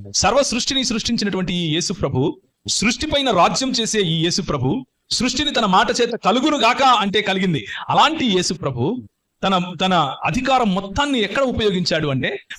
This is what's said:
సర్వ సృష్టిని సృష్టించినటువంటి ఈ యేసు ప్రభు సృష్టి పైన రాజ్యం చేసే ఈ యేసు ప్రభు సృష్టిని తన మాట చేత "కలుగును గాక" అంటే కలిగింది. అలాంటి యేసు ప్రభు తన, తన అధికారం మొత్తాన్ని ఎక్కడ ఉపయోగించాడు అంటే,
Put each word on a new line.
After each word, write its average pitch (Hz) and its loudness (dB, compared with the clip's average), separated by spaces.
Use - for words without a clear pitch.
సర్వ 233 2
సృష్టిని 254 -2
సృష్టించినటువంటి 208 -2
ఈ 170 -2
యేసు 175 -2
ప్రభు 147 -2
సృష్టి 247 -2
పైన 277 0
రాజ్యం 208 2
చేసే 214 0
ఈ 165 0
యేసు 175 0
ప్రభు 151 -2
సృష్టిని 285 -2
తన 233 0
మాట 202 4
చేత 240 2
"కలుగును 254 2
గాక" 233 2
అంటే 214 4
కలిగింది. 190 -2
అలాంటి 254 4
యేసు 185 0
ప్రభు 131 -4
తన, 185 0
తన 185 2
అధికారం 254 0
మొత్తాన్ని 240 -2
ఎక్కడ 214 0
ఉపయోగించాడు 185 0
అంటే, 139 -2